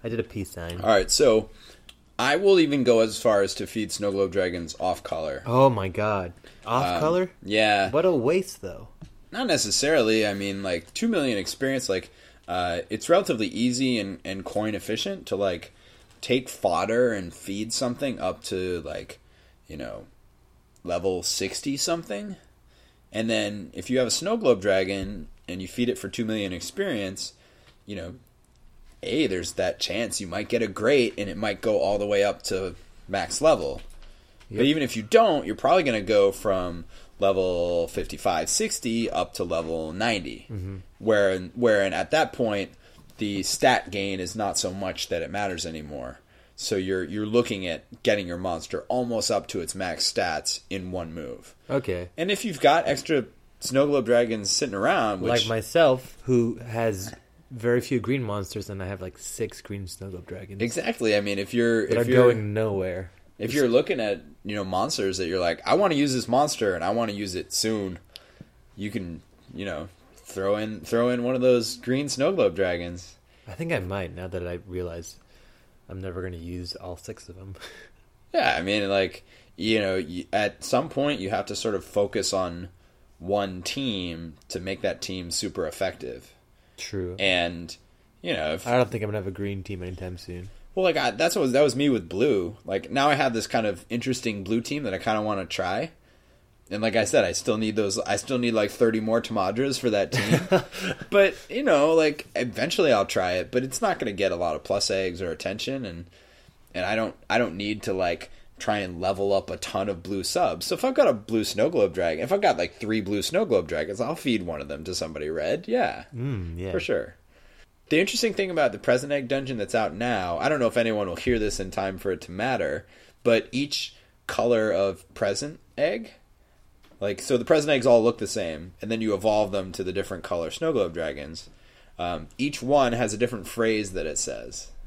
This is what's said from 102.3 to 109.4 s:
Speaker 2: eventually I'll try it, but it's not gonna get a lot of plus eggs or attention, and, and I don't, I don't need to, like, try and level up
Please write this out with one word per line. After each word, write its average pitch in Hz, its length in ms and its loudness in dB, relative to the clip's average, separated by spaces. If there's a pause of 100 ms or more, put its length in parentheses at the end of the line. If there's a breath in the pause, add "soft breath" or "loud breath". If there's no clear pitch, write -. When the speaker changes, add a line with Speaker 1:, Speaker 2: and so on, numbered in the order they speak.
Speaker 2:
eventually 127 560 2
I'll 101 140 6
try 90 280 0
it, 90 180 -2
but 123 120 2
it's 131 180 -6
not 202 180 0
gonna 110 120 -2
get 95 220 0
a - 20 -2
lot 85 200 0
of - 100 -8
plus 98 260 0
eggs 95 300 -2
or 87 100 -4
attention, 113 540 -6
and, 85 200 -10 (680 soft breath)
and 90 120 -2
I 104 120 0
don't, 110 180 -2 (140)
I 110 80 4
don't 107 180 2
need 104 280 -4
to, 104 100 -2
like, 90 380 -2 (280 soft breath)
try 107 200 0
and 92 200 -6
level 98 320 0
up 98 180 2